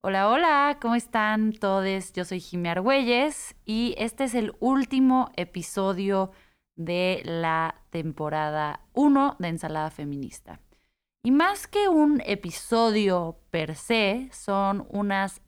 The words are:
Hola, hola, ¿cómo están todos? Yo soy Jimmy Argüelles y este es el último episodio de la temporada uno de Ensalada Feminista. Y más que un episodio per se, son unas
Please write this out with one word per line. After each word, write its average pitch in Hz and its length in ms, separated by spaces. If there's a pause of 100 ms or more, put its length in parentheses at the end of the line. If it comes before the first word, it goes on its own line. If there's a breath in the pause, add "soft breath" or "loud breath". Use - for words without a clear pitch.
Hola, 196 200
hola, 285 520
¿cómo 233 140
están 220 580
todos? 190 600
Yo 180 120
soy 185 140
Jimmy 175 300
Argüelles 240 960
y 226 340
este 226 240
es 247 140
el 214 240
último 262 760
episodio 190 960 (460 soft breath)
de 175 480
la 160 640
temporada 151 920 (100)
uno 277 480
de 175 80
Ensalada 156 420
Feminista. 143 680 (640)
Y 240 80
más 349 340
que 403 220
un 302 360
episodio 202 1160 (100)
per 160 240
se, 226 560
son 196 600
unas 196 580